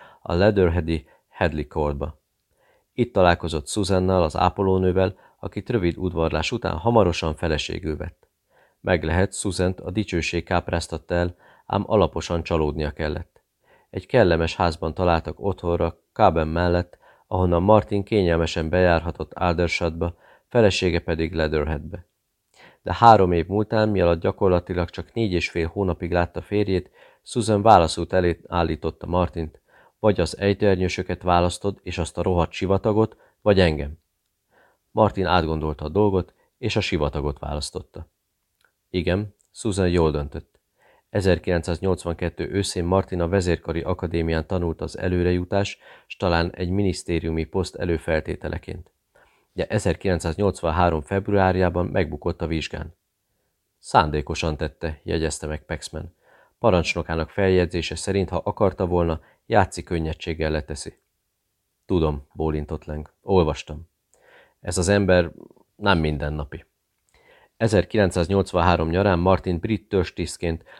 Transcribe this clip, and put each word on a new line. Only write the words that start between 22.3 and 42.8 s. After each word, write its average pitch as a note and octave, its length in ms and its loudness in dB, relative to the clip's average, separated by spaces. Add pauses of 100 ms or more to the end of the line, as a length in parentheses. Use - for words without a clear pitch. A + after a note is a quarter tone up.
De F#2 120 -4
három G2+ 380 8
év E2+ 160 0
múltán, G#2+ 420 0
mialatt F2 320 2
gyakorlatilag F2+ 680 0
csak - 240 -14
négy A2+ 180 -2
és F2 180 -2
fél E2 180 -4
hónapig F2+ 440 -4
látta F2 300 -2
férjét, F#2+ 480 -2 (340)
Susan G#2+ 380 0
válaszút F2 520 4
elé F2 340 2
állította E2 600 -4
Martint: E2+ 540 -4 (380)
„Vagy G#2 200 2
az E2+ 180 0
ejtőernyősöket F#2 840 0
választod, F2 600 0
és F2 140 -8
azt E2+ 200 -4
a F2 40 -4
rohadt F2 300 0
sivatagot, G2+ 640 0 (240)
vagy G2+ 180 4
engem.” D2+ 400 2 (920)
Martin G2+ 340 2
átgondolta D#2+ 600 0
a D2+ 40 -6
dolgot, F#2+ 440 0 (240)
és A#2 180 -4
a G#2+ 60 0
sivatagot D2 580 -2
választotta. - 680 -10 (840)
Igen, F#2 460 -2 (160)
Susan F#2+ 380 -2
jól E2+ 220 4
döntött. D2 480 -8 (500)
Ezerkilencszáznyolcvankettő F2 1400 -2
őszén F#2+ 320 -4